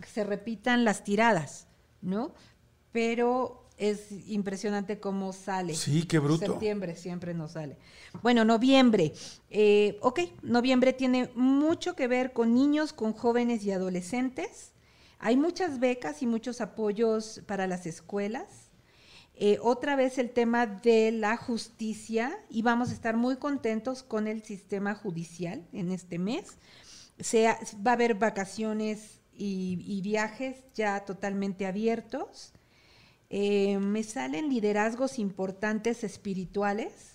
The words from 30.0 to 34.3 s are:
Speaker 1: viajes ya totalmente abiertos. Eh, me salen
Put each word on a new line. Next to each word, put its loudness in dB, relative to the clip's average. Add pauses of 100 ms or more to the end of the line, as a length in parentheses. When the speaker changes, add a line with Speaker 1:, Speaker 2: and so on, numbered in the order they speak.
Speaker 1:
viajes -4 (180)
ya -2
totalmente -4
abiertos. -4 (800)
Eh, 2
me 0
salen -4